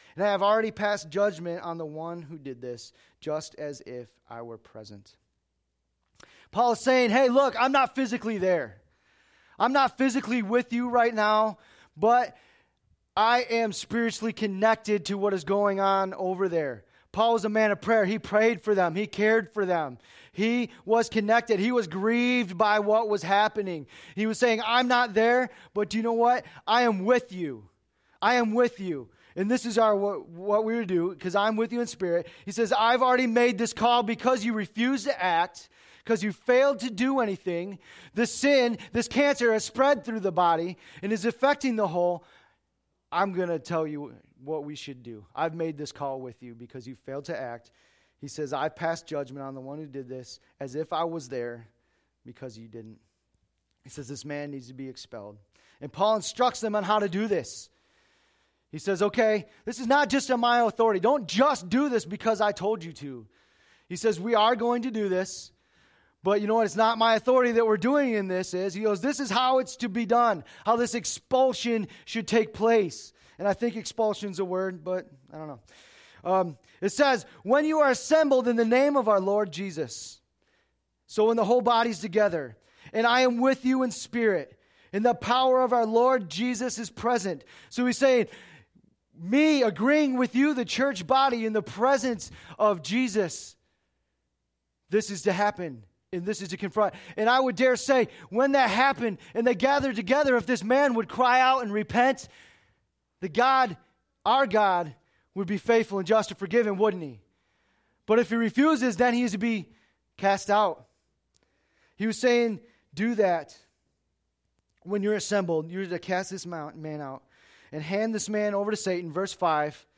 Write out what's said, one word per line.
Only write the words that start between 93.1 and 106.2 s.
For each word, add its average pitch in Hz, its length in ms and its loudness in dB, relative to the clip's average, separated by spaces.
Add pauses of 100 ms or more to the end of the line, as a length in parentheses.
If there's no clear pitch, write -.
this 208 200 0
is 185 120 -10
to 202 100 0
happen, 180 520 -2 (280)
and 175 140 -6
this 202 160 -4
is 180 80 -10
to 185 80 -8
confront. 202 360 0 (220)
And 214 120 0
I 254 120 4
would 254 160 0
dare 254 200 4
say, 262 320 2 (200)
when 262 240 2
that 262 160 6
happened, 226 500 0 (140)
and 233 140 0
they 233 80 4
gathered 262 420 0
together, 254 400 2
if 214 80 0
this 226 180 -2
man 262 320 2
would 226 140 -2
cry 247 320 4
out 262 220 4
and 208 100 -6
repent, 240 560 0 (920)
the 180 100 -8
God, 247 480 2 (480)
our 262 200 4
God, 180 480 0 (400)
would 190 120 -6
be 202 100 -2
faithful 226 420 0
and 185 80 -4
just 214 220 2